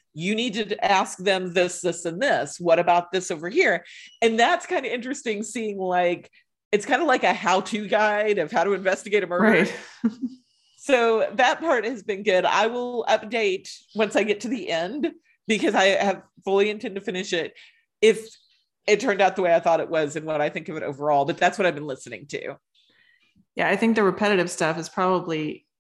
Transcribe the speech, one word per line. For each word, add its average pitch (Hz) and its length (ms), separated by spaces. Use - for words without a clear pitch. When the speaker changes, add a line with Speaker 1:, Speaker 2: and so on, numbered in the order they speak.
Speaker 1:
you 180 220
need 233 200
to 208 300
ask 196 320
them 185 360
this, 180 260
this, 170 240
and 170 180
this. 147 380
What 170 180
about 175 360
this 185 180
over 165 160
here?" 226 380
And 226 160
that's 339 280
kind 311 200
of 226 60
interesting 226 520
seeing, 214 340
like, 180 520
it's 202 120
kind 269 160
of 330 60
like 254 160
a 185 100
how-to 208 540
guide 208 500
of 160 140
how 175 140
to 202 80
investigate 190 500
a 175 40
murder. 180 340
Speaker 2:
Right. 220 80
<laughs> - 80
Speaker 1:
So 233 580
that 262 260
part 262 240
has 233 180
been 202 200
good. 202 200
I 214 240
will 247 400
update 214 600
once 214 200
I 208 80
get 208 180
to 247 60
the 220 220
end 214 420
because 220 280
I 196 100
have 190 380
fully 196 280
intend 208 240
to 196 60
finish 196 320
it 160 200
if 214 260
it 208 120
turned 208 220
out 185 140
the 190 80
way 170 100
I 165 60
thought 165 200
it - 100
was 156 260
and 156 100
what 156 160
I 151 80
think 165 200
of 156 80
it 123 60
overall. 143 420
But 151 120
that's 233 220
what 185 80
I've 165 80
been 147 120
listening 123 400
to. - 280
Speaker 2:
Yeah, 170 140
I 190 60
think 226 200
the 214 80
repetitive 190 460
stuff 165 300
is 160 100
probably 175 800